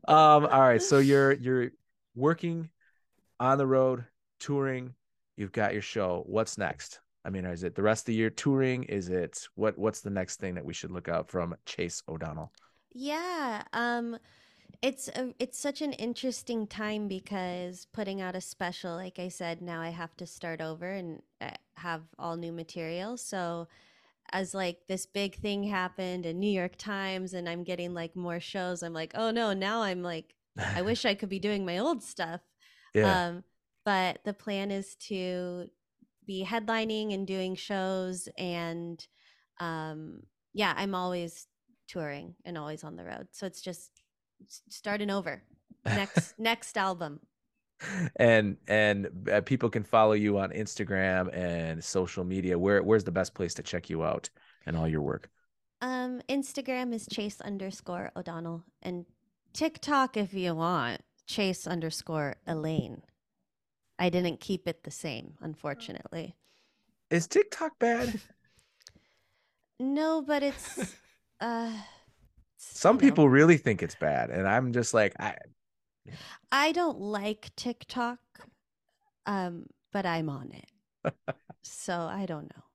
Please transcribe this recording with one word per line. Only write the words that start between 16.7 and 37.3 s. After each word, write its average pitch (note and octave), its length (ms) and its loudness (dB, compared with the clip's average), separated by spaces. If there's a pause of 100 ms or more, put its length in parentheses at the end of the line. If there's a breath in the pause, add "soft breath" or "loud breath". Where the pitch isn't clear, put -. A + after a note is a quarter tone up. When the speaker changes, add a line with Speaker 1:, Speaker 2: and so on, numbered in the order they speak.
Speaker 2:
because F3+ 840 -6
putting G3 260 -6
out F#3 160 -6
a F#3 60 -6
special, F3 540 -8
like F#3 240 -10
I F3+ 100 -6
said, E3+ 320 -8
now E3+ 180 -8
I E3 100 -6
have E3 280 -10
to F3 100 -12
start E3 320 -8
over D#3+ 300 -8
and, F3+ 320 -8 (180)
uh, - 120 -8 (240)
have E3 260 -6 (180)
all E3+ 160 -6
new E3+ 160 -8
material. E3+ 640 -8
So E3+ 540 -6 (640 soft breath)
as, F#3+ 220 -4
like, F3+ 240 -4 (100)
this F#3+ 180 -6
big G3+ 300 -4
thing G3+ 300 -2
happened F#3 600 -4
in E3+ 140 -4
New G#3 100 0
York F3+ 280 -2
Times F#3+ 560 -6
and F3 140 -6
I'm E3+ 160 -6
getting, F3 300 -6
like, E3 220 -8
more F3 240 -4
shows, F3+ 420 -6
I'm E3+ 120 -8
like, D#3+ 220 -6
"Oh A3 160 0
no, A3+ 220 2
now G3+ 280 0
I'm F#3 200 -2
like, E3+ 320 -6 (240)
I C3+ 240 -2
Speaker 1:
<laughs> - 0 -
Speaker 2:
wish G#3+ 240 0
I G3+ 80 4
could G3+ 160 -4
be G3 100 -4
doing G3+ 260 0
my F3 140 -2
old C#4+ 220 0
stuff." E3+ 380 -8 (540 soft breath)
Speaker 1:
Yeah. F#3 340 4
Speaker 2:
Um, F3 160 -8 (400)
but F#3 400 0
the G#3 100 -4
plan G3+ 380 -4
is G3 240 -6 (120)
to F3+ 600 -4 (580)
be F#3+ 240 -6
headlining A3 640 -2
and G3 140 -4
doing F#3 260 -2